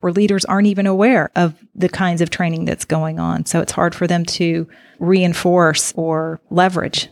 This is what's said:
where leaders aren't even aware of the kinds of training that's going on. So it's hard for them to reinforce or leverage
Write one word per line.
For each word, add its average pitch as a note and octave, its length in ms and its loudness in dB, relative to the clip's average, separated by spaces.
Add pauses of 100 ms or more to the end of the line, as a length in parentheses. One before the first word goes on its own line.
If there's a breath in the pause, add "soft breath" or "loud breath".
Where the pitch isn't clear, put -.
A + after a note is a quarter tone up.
where F3 120 -2
leaders G3+ 320 2
aren't G3+ 220 2
even G3 180 0
aware G3 500 2
of E3+ 200 2 (200)
the F3 140 0
kinds F3 320 -2
of E3 80 2
training E3 360 -2
that's - 200 -4
going D#3+ 340 -4
on. E3 260 -2
So - 160 0
it's - 100 -4
hard E3+ 220 0
for F3+ 140 -4
them E3+ 180 0
to E3 420 -2 (320 soft breath)
reinforce F3 960 2
or D#3+ 540 -4
leverage F3 640 0